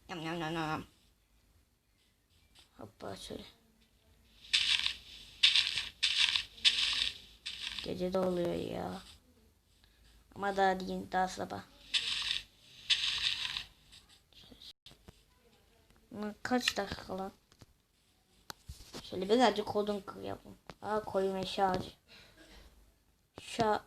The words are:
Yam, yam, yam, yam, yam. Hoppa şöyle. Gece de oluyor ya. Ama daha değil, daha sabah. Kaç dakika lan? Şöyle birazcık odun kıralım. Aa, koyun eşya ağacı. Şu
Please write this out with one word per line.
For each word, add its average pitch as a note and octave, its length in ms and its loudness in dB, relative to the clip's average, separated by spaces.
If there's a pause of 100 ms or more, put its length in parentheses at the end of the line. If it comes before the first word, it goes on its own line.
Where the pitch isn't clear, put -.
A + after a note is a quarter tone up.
Yam, F3+ 140 -8
yam, E3 180 -4
yam, D#3+ 140 -2
yam, D#3+ 160 -2
yam. D#3 140 -2 (1900)
Hoppa - 380 -12
şöyle. - 260 -10 (4000)
Gece F3+ 280 -2
de F#3 60 2
oluyor F3+ 360 2
ya. F3+ 480 -4 (1300)
Ama G3 220 0
daha F#3+ 240 6
değil, F#3 320 -4
daha F#3 160 4
sabah. G2+ 340 -6 (4000)
Kaç - 340 2
dakika F#3+ 420 -4
lan? F#3+ 140 -6 (1800)
Şöyle F#3 180 -4
birazcık G#3 480 4
odun G#3 240 2
kıralım. G3 580 -10 (240)
Aa, G#3+ 180 0
koyun G3 360 0
eşya F#3+ 340 2
ağacı. F#3 200 -2 (1500)
Şu G#3+ 460 2